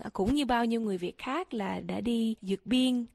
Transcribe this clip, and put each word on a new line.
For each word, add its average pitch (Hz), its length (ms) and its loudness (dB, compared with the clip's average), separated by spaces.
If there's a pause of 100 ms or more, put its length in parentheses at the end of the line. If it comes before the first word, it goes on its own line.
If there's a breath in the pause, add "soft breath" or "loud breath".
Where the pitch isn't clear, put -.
à, 214 100 -8
cũng 214 220 2
như 294 100 2
bao 240 200 2
nhiêu 233 160 2
người 202 160 0
Việt 175 200 -6
khác 302 360 -6
là 190 260 -2
đã 185 220 -4
đi 226 400 0
vượt 190 240 -2
biên 254 500 2